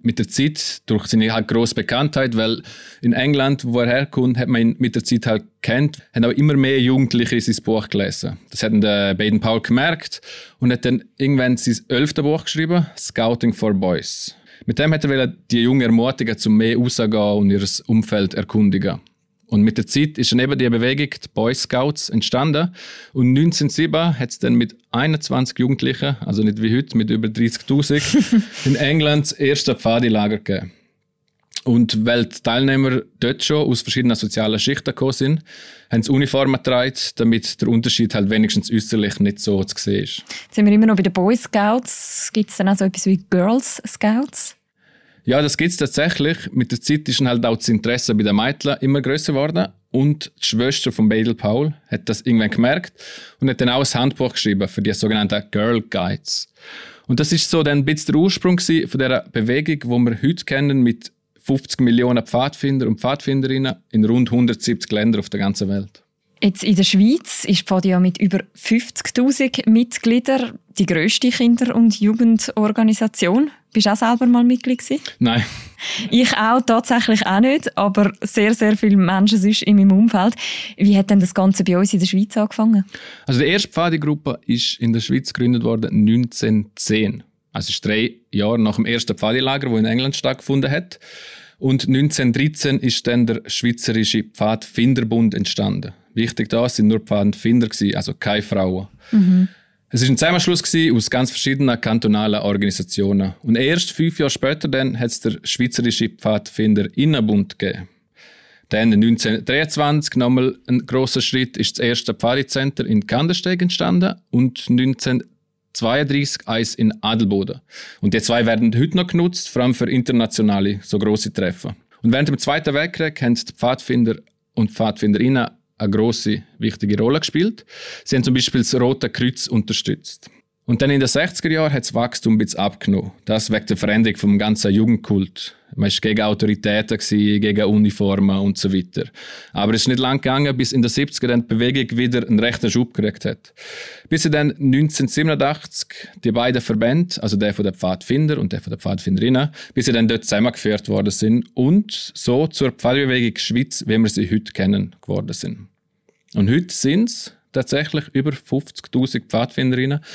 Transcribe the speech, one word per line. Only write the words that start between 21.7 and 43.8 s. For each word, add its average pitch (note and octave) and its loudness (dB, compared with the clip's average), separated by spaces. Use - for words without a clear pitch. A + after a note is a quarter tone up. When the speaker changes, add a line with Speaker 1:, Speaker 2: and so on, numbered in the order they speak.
Speaker 1:
entstanden. D3 0
Und B2+ 4
neunzehnhundertsieben D#3+ 2
hat's B2 -6
dann A#2+ 0
mit A#2+ 0
einundzwanzig C3+ -2
Jugendlichen, C3 -2
also G#2 -2
nicht G#2+ 0
wie A2+ 2
heute, C#3 -4
mit A2 0
über A2+ -2
dreißigtausend, C3+ 0
Speaker 2:
<laughs> - -8
Speaker 1:
in C#3 2
England D3 2
das - -4
erste C#3 0
Pfadi-Lager A2 0
gegeben. G2 -6
Und A2+ 2
weil A#2+ 2
die - -16
Teilnehmer C3+ 2
dort A#2+ -2
schon D3+ 0
aus B2 0
verschiedenen B2 0
sozialen G#2+ -2
Schichten C3+ -2
gekommen C3 -2
sind, D#3 0
haben A2+ 2
sie - 0
Uniformen C3+ 2
getragen, B2+ 0
damit A2+ 0
der A2 0
Unterschied A#2 2
halt G2+ 0
wenigstens A2 0
äußerlich G#2+ -2
nicht G2+ 0
so G2 0
zu - -8
sehen G2+ -2
ist. - -12
Speaker 2:
Jetzt - -20
sind G#3 4
wir G3+ 6
immer G#3+ 6
noch A3 4
bei F#3+ 2
den F#3 0
Boy F#3+ 2
Scouts. - -2
Gibt's G#3+ -2
dann G3 0
auch G3 2
so G3 0
etwas - -2
wie F#3+ 4
Girls G3+ 0